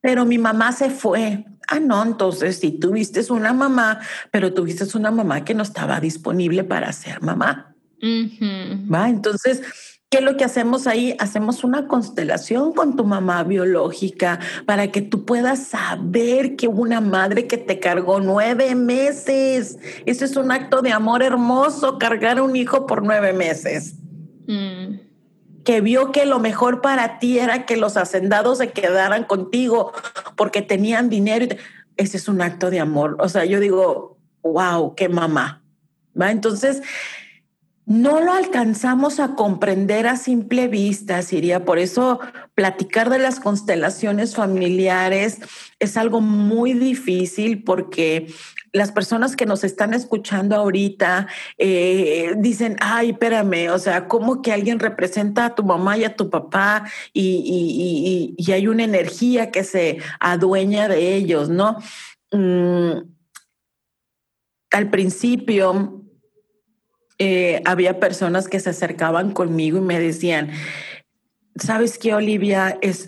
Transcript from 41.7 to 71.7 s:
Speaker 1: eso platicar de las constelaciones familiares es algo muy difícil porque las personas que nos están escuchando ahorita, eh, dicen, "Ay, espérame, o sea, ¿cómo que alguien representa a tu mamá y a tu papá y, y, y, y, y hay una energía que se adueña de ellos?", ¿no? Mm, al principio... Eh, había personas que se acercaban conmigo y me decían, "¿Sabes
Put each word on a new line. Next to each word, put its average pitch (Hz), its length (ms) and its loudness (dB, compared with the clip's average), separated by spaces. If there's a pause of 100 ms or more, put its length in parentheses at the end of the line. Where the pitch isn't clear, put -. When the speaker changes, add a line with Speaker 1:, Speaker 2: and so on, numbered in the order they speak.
Speaker 1:
eso 240 400 0 (360)
platicar 190 560 0
de 262 80 2
las 262 220 0
constelaciones 208 960 0
familiares 185 1040 0 (400)
es 208 180 -2
algo 226 240 0
muy 214 520 2
difícil 214 920 0
porque 165 640 -2 (460)
las 202 180 0
personas 226 460 -2
que 262 100 0
nos 208 180 -2
están 208 300 -2
escuchando 208 600 -2
ahorita, 196 720 0 (300)
eh, 180 800 2
dicen, 214 420 0
"Ay, 233 300 0
espérame, 202 600 0
o 185 80 0
sea, 180 300 -2
¿cómo 233 340 0
que 233 100 0
alguien 214 280 0
representa 208 640 0
a 233 80 -4
tu 214 80 -2
mamá 190 340 2
y 220 80 2
a 220 120 -4
tu 185 140 -2
papá 202 540 0 (280)
y, 196 80 0
y, 175 1120 0
y, - 40 -
y, 170 120 -2
y - 20 2
hay 196 140 2
una 226 180 2
energía 226 680 0
que 190 100 -2
se 175 360 0 (220)
adueña 190 680 2
de 180 260 2
ellos?", 165 360 0
¿no? 202 260 2 (560)
Mm, 175 800 2 (1600)
al 208 180 0
principio... 196 1120 0 (1200)
Eh, 180 440 2
había 180 360 2
personas 190 480 0
que 196 100 -2
se 185 120 -4
acercaban 170 600 -2
conmigo 165 480 0
y 190 40 0
me 175 180 0
decían, 165 500 -2 (1040)
"¿Sabes 220 420 -2